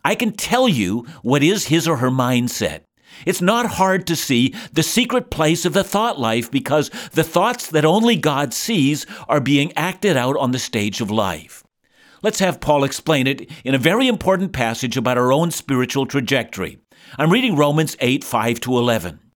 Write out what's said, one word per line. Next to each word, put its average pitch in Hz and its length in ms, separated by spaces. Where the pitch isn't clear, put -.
I 185 120
can 220 160
tell 254 360
you 117 380
what 139 220
is 190 240
his 165 200
or 156 100
her 127 120
mindset. 123 720
It's 180 140
not 220 320
hard 190 340
to 170 80
see 123 400
the 160 100
secret - 460
place 160 360
of 147 80
the 190 100
thought 202 360
life 117 300
because 139 400
the 156 100
thoughts 233 440
that 151 180
only 220 300
God 143 400
sees 147 500
are 151 100
being 143 360
acted 175 420
out 127 180
on 131 140
the 127 100
stage 104 400
of 104 120
life. 92 520
Let's 214 160
have 185 200
Paul 143 240
explain 135 440
it - 220
in 135 120
a 131 40
very 226 280
important 190 440
passage 117 460
about 123 220
our 127 120
own 160 200
spiritual 131 560
trajectory. 117 720
I'm 156 160
reading 240 240
Romans 147 440
eight, 135 240
five 117 380
to 127 140
eleven. 113 440